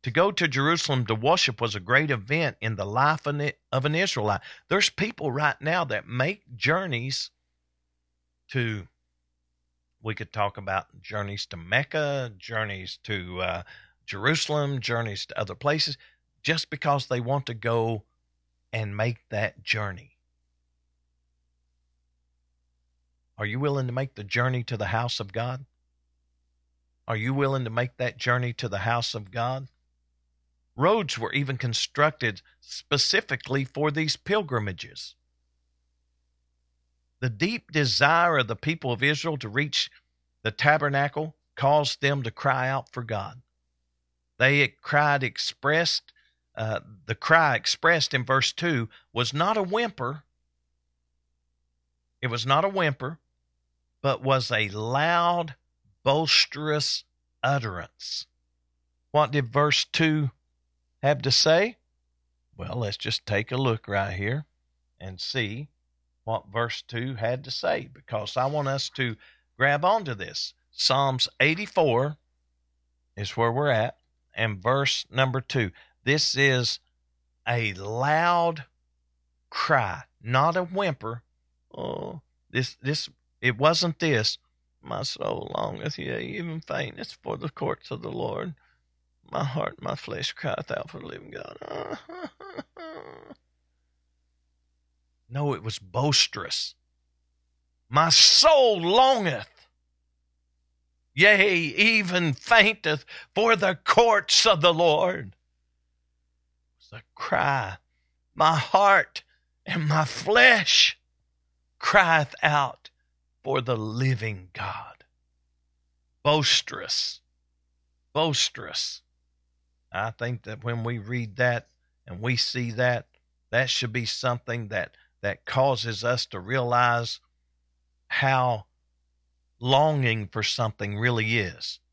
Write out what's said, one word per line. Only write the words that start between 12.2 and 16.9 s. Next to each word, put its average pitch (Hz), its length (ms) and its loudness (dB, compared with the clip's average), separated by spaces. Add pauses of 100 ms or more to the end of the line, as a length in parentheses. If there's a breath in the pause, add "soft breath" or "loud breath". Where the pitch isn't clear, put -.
journeys 101 640 -6
to, 90 400 -4
uh, 87 200 -2 (440 loud breath)
Jerusalem, 139 760 0
journeys 113 460 -4
to - 120 -10
other 95 160 -4
places, 147 440 -2 (440 soft breath)
just 160 280 -2
because 143 360 0